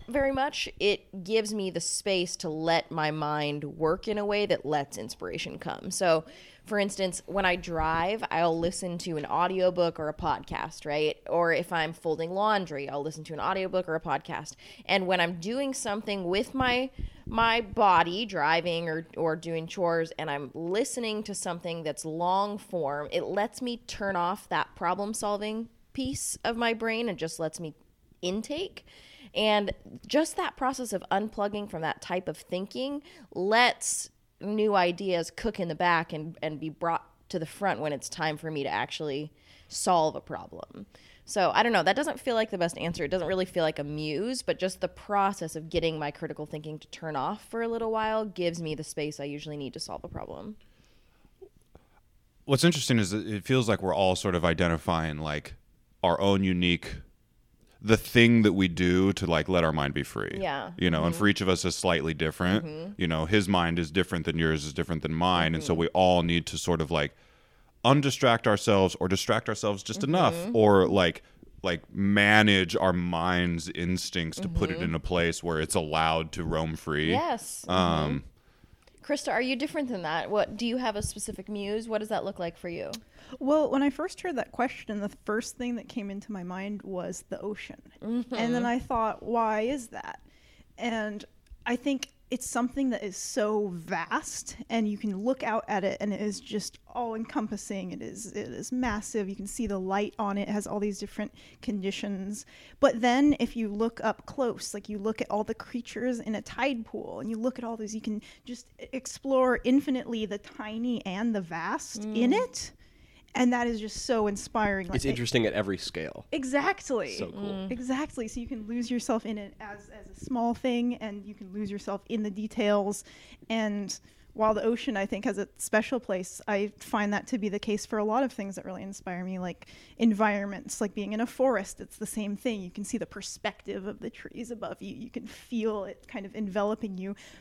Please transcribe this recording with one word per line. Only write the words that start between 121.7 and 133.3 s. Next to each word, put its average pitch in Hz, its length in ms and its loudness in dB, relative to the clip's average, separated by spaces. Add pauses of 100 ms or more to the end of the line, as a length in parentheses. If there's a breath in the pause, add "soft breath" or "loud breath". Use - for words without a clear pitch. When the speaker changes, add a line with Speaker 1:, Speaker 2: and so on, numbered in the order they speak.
Speaker 3:
yourself 202 380 -6
in 226 140 -2
the 208 80 -2
details. 208 760 0 (460 loud breath)
And 208 460 -2 (380 soft breath)
while 214 200 4
the 208 80 0
ocean, 233 340 0
I 196 80 2
think, 202 200 -4
has 220 120 0
a 196 200 -4
special - 420 0
place, 185 480 -6
I 208 320 0
find 208 340 -2
that 202 160 -2
to 254 100 -2
be 208 100 -2
the 196 100 -2
case 208 260 -2
for 220 140 -4
a 208 60 0
lot 220 180 2
of 254 100 0
things 196 220 -8
that 180 100 -12
really 185 200 -10
inspire 185 400 -8
me, 185 160 -6
like 175 260 -8 (300 loud breath)
environments, 202 840 2
like 208 140 -2
being 202 180 -6
in 214 80 -4
a 233 60 2
forest. 233 540 0
It's - 160 -14
the 220 100 -8
same 202 300 -4
thing. 226 240 -4
You 180 100 -12
can 208 140 -8
see 220 140 -4
the 165 80 -4
perspective 196 800 -8